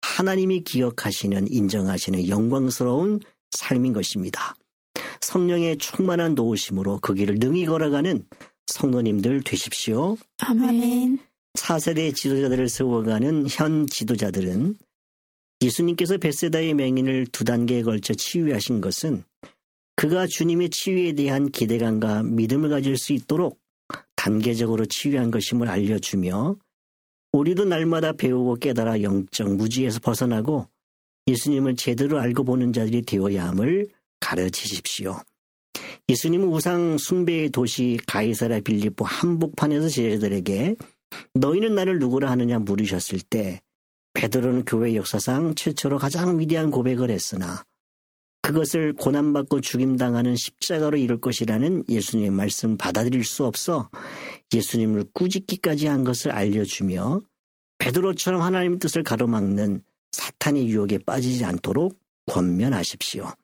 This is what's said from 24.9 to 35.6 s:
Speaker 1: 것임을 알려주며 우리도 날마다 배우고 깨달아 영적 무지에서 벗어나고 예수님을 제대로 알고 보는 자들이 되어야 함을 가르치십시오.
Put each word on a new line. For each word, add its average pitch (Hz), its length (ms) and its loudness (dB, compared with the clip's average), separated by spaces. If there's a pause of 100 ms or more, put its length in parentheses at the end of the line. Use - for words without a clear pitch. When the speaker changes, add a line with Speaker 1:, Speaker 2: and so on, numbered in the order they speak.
Speaker 1:
것임을 117 380 0
알려주며 101 880 0 (760)
우리도 170 320 4
날마다 165 480 2
배우고 127 440 2
깨달아 117 460 0
영적 98 540 0
무지에서 117 440 0
벗어나고 120 680 0 (580)
예수님을 135 500 2
제대로 139 440 0
알고 123 240 0
보는 123 280 2
자들이 117 300 0
되어야 98 460 0
함을 151 400 0 (320)
가르치십시오. 92 960 -4 (880)